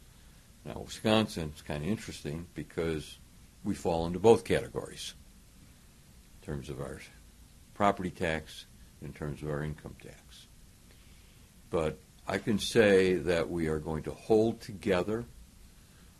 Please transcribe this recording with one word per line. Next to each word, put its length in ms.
Now, 200
Wisconsin 680
is 60
kinda 240
interesting 680
because 640
we 120
fall 320
into 120
both 260
categories 680
in 40
terms 240
of 100
our 220
property 360
tax, 560
in 100
terms 320
of 60
our 140
income 380
tax. 460
But 300
I 120
can 200
say 580
that 340
we 180
are 120
going 240
to 80
hold 500
together 640